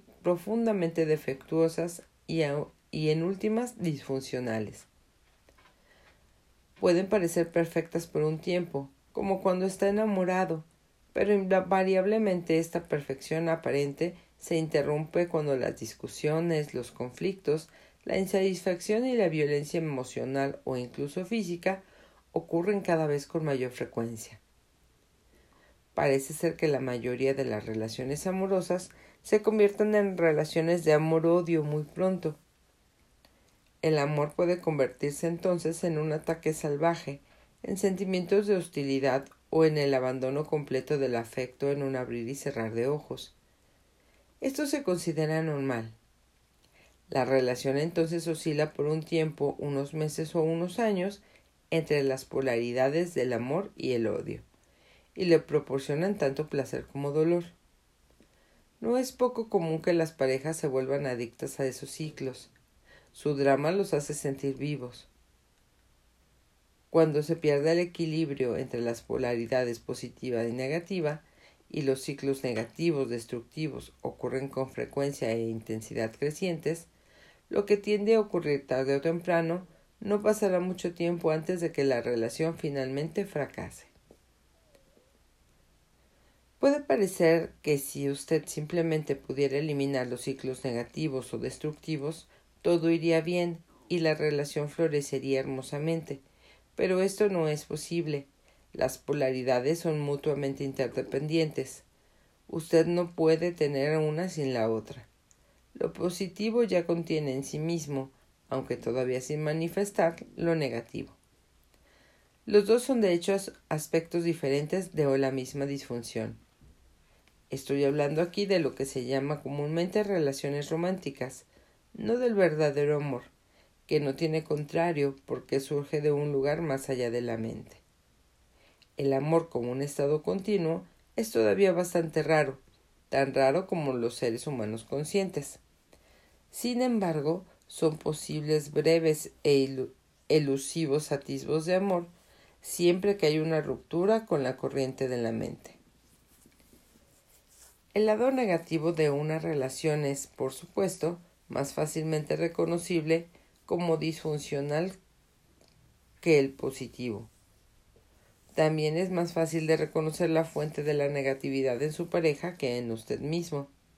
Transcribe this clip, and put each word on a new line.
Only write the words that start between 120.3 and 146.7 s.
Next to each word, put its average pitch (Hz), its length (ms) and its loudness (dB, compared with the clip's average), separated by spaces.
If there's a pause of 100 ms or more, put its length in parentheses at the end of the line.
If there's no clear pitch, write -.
románticas, 160 760 -4 (480)
no 220 240 -2
del 247 160 2
verdadero 151 640 4
amor, 143 260 -2 (640)
que 151 140 2
no 135 160 0
tiene 156 280 0
contrario 147 720 0 (120)
porque 127 320 -2
surge 143 420 -2
de 147 100 4
un 147 200 0
lugar 143 300 0
más 135 280 -2
allá 123 220 -2
de 120 100 -2
la 117 160 -2
mente. 113 460 -8 (1120)
El 139 180 2
amor 156 360 2
como 123 220 -2
un 131 100 -4
estado 143 400 0
continuo 185 640 0 (300)
es 226 160 -2
todavía 196 400 4
bastante 170 500 0
raro, 151 380 2 (500)
tan 135 240 2
raro 135 320 4
como 151 280 -2
los 117 200 -2
seres 120 320 -2
humanos 113 380 -4
conscientes. 151 760 -4 (920)
Sin 247 320 -2
embargo, 180 600 0 (220)
son 156 320 0
posibles 151 760 -2
breves 156 600 4 (120)
e 147 120 6
ilu-, 131 340 2 (400)
elusivos 147 800 2
atisbos 143 540 -4
de 180 80 0
amor 185 320 2 (560)
siempre 180 560 2
que 170 80 0
hay 156 140 4
una 156 220 2
ruptura 175 640 0
con 147 160 0
la 131 140 -2
corriente 135 500 -2
de 123 100 -2
la 117 140 0
mente. - 400 -6 (2250)